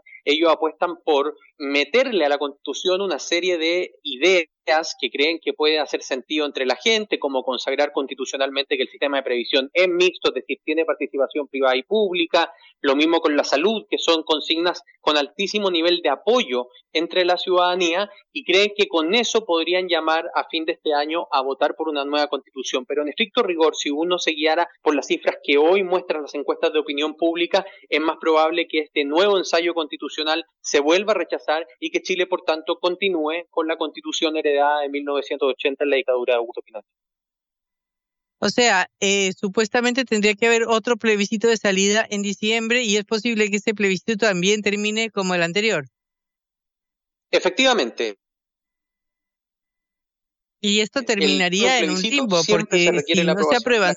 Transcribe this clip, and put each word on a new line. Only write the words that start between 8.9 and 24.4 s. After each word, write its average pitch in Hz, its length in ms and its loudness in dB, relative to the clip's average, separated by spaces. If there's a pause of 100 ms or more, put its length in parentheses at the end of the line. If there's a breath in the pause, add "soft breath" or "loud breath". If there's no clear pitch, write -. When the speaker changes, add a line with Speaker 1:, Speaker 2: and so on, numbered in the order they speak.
Speaker 1:
de 135 60 -2
previsión 131 500 -2
es 180 140 4
mixto, 180 420 0
es 131 60 -6
decir, 131 280 -8
tiene 156 220 -2
participación 139 640 -4
privada 131 280 0
y 131 60 -2
pública, 175 720 0 (300 loud breath)
lo 139 140 2
mismo 160 240 2
con 160 160 0
la 139 80 2
salud, 196 460 0
que - 80 -2
son 165 260 0
consignas 160 600 -2 (180 soft breath)
con 151 160 2
altísimo 196 540 -2
nivel 170 300 2
de 165 80 0
apoyo 135 580 0 (260 loud breath)
entre 170 320 0
la 180 120 2
ciudadanía, 180 760 0 (200 loud breath)
y 143 140 -12
creen 202 320 2
que 202 100 4
con 165 280 0
eso 226 280 0
podrían 175 460 0
llamar 160 360 0 (100)
a 143 140 0
fin 160 160 -4
de 160 80 -2
este 156 200 -2
año 151 380 -2
a 139 100 2
votar 135 340 -2
por 160 140 -4
una 143 160 -2
nueva 147 220 0
constitución. 135 600 -6
Pero 143 140 -2
en 147 80 -4
estricto - 320 -2
rigor, 160 340 2
si - 140 -6
uno 170 300 -2
se 165 120 -2
guiara 156 380 0 (140 loud breath)